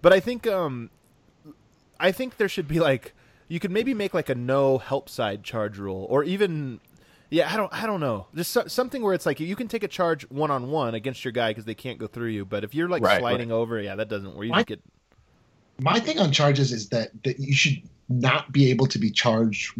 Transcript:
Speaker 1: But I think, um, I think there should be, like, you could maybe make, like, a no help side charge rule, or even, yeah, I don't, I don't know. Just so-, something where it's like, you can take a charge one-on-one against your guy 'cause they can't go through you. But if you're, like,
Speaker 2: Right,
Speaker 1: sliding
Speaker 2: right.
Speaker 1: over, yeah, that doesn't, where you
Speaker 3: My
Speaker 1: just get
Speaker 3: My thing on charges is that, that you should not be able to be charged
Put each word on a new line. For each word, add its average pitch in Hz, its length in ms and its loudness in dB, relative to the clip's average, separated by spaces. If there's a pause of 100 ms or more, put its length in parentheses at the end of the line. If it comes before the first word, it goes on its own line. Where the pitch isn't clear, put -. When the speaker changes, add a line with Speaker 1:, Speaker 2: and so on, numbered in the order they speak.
Speaker 1:
But 180 100 10
I 196 60 8
think, 233 260 -4
um, 147 460 -2 (1080)
I 180 120 4
think 254 260 -6
there 202 100 2
should 175 200 -4
be, 156 120 0
like, 139 360 2 (320)
you 165 120 -6
could 170 120 -4
maybe 226 240 0
make, 202 180 -4
like, 160 160 -2
a 127 60 0
no 135 420 2
help - 320 -4
side 104 340 -4
charge 104 360 -6
rule, 95 320 -6
or 143 120 4
even, 165 560 -2 (520)
yeah, 160 200 2
I 214 60 -2
don't, 202 160 -2
I 220 140 -4
don't 202 140 -2
know. 110 340 -2
Just 170 160 -6
so-, - 160 0
something 254 340 -2
where 196 140 2
it's 175 100 -4
like, 151 140 0
you 170 160 -4
can 240 120 -8
take 233 140 -6
a 196 60 -6
charge 165 420 -2
one-on-one 135 640 -2
against 120 320 -6
your 123 60 -4
guy 113 240 0
'cause 110 100 -12
they 110 80 -6
can't 120 240 -10
go 110 80 -8
through 117 240 -6
you. 101 160 -4
But 101 180 -4
if 110 120 -10
you're, 165 120 0
like, 175 140 0
Speaker 2:
Right, 101 180 6
Speaker 1:
sliding 120 300 0
Speaker 2:
right. 113 60 0
Speaker 1:
over, 113 260 0
yeah, 95 140 -6
that 107 140 -4
doesn't, 98 260 -8
where 104 100 -8
you 117 60 -2
Speaker 3:
My 175 80 4
Speaker 1:
just 233 80 0
get 214 140 -10 (1000)
Speaker 3:
My 170 200 2
thing 311 200 -2
on 165 120 4
charges 139 400 4
is 110 180 -8
that, 113 200 -2 (140)
that 135 160 -2
you 139 140 -2
should 139 280 2 (260)
not 131 440 0
be 139 180 6
able 127 180 4
to - 120 -2
be 107 100 2
charged 113 720 2